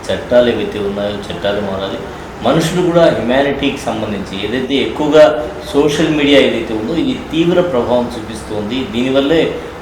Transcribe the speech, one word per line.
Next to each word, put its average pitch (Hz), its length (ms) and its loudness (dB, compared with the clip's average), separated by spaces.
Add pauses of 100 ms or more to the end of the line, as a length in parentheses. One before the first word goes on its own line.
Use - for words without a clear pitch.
చట్టాలు 120 440 2
ఏవైతే 107 300 -2
ఉన్నాయో, 101 320 -4
చట్టాలు 101 500 -4
మారాలి. 95 380 -4 (420)
మనుషులు 160 400 2 (100)
కూడా 170 120 6
హ్యుమానిటీకి 139 760 2
సంబంధించి 104 680 -6
ఏదైతే 127 280 -2
ఎక్కువగా 147 760 4 (220)
సోషల్ 151 360 2
మీడియా 143 300 4
ఏదైతే 117 340 0
ఉందో, 117 200 -2
ఇది 135 200 0
తీవ్ర 170 480 0
ప్రభావం 120 560 0
చూపిస్తుంది. 107 640 -6
దీనివల్లే 135 800 0 (200)